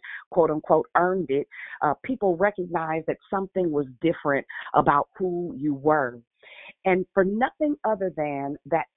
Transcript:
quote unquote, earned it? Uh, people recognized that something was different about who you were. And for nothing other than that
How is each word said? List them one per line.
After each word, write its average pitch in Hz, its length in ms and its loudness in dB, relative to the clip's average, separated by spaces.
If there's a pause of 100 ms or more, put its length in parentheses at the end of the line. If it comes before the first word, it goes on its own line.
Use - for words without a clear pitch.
(300)
quote 160 220 4
unquote, 156 440 2
earned 180 360 2
it? 139 160 0 (340)
Uh, 147 220 2
people 202 340 0
recognized 170 720 -2
that 143 100 -2 (120)
something 190 420 -2
was 143 160 -2 (140)
different 151 440 0 (280)
about 147 440 4
who 175 400 -4
you 143 160 -2
were. 135 480 0 (640)
And 185 280 2
for 190 120 4
nothing 277 580 -2
other 190 320 -2
than 143 400 -4 (120)
that 156 180 0 (120)